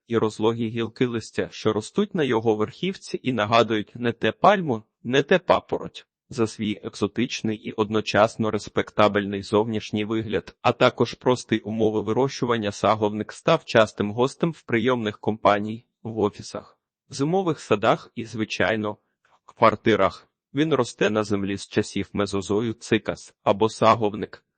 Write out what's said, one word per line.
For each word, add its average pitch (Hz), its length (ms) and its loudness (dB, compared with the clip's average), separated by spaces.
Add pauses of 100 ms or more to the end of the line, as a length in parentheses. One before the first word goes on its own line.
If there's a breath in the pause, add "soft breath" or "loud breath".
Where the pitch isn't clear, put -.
і 113 100 -2
розлогі 110 500 0
гілки 113 380 -2
листя, 110 460 -4
що 110 220 -2
ростуть 190 420 -4
на 160 80 0
його 113 320 2
верхівці - 680 -6
і 131 100 -2
нагадують 110 640 2
не 120 160 -2
те 110 200 -2
пальму, 165 520 2 (200)
не 131 200 2
те 185 160 2
папороть. - 680 -2 (220)
За 113 180 0
свій 104 360 -4
екзотичний 113 720 -4
і - 140 -12
одночасно 107 800 0
респектабельний 101 920 0
зовнішній 107 600 -2
вигляд, 110 560 -4
а 120 100 2
також 123 420 2
простий 123 460 0
умови 107 420 0
вирощування 117 680 -2
саговник 107 640 0
став - 320 0
частим 107 460 2
гостем 135 400 -2
в - 100 -20
прийомних 117 580 -2
компаній, 107 680 0 (180)
в 110 160 -6
офісах, - 580 -4 (320)
в 117 40 -18
зимових 160 460 0
садах 113 560 0
і, 113 100 -8
звичайно, 107 720 -2 (480)
в - 80 -20
квартирах. 104 760 4 (260)
Він 151 200 0
росте 123 360 0
на 107 140 0
землі 101 340 -2
з - 100 -14
часів - 460 -4
мезозою. 101 600 -2
Цикас - 600 -4 (100)
або 107 260 2
саговник 110 760 0 (120)